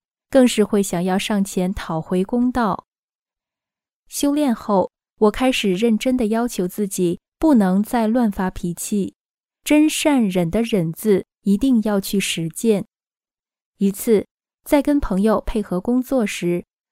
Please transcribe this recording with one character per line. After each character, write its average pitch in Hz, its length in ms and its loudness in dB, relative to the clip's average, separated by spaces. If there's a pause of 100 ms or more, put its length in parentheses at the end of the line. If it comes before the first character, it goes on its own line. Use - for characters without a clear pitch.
(300)
更 262 160 6
是 220 200 2
会 202 180 0
想 180 180 -4
要 185 160 0
上 202 240 -2
前 190 320 -2
讨 160 280 -6
回 185 220 -2
公 247 280 0
道。 233 340 -2 (1200)
修 285 240 -2
炼 285 200 0
后， 202 380 0 (280)
我 214 120 4
开 262 180 0
始 226 240 0
认 214 240 2
真 254 200 -2
地 233 100 0
要 226 200 -2
求 185 200 -4
自 208 180 -4
己， 180 360 -2 (180)
不 311 160 4
能 196 260 4
再 220 260 -2
乱 226 220 2
发 196 220 -4
脾 175 220 -8
气。 - 420 -4 (480)
真 302 260 4
善 277 380 0
忍 180 240 0
的 214 100 0
忍 196 300 -2
字， 190 340 0 (180)
一 202 140 2
定 247 260 2
要 208 140 0
去 196 220 -2
实 165 300 -4
践。 208 360 0 (960)
一 196 80 2
次， 202 340 0 (380)
在 294 180 2
跟 294 160 0
朋 196 260 -2
友 220 220 2
配 - 160 -2
合 185 200 -4
工 247 200 0
作 247 240 -2
时， 175 380 -4 (280)